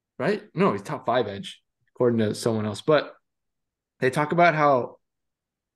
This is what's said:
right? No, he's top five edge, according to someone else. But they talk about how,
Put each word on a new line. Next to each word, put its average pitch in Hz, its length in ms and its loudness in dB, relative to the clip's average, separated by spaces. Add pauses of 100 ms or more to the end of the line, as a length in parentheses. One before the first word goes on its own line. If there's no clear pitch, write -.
(180)
right? 196 240 -4 (120)
No, 165 180 2
he's 98 100 -6
top 135 220 -12
five 117 240 0
edge, 98 340 -14 (320)
according 120 260 2
to 107 140 0
someone 110 320 -2
else. 104 140 -8
But - 320 0 (880)
they 127 100 2
talk 147 220 -2
about 170 220 4
how, 143 420 2 (800)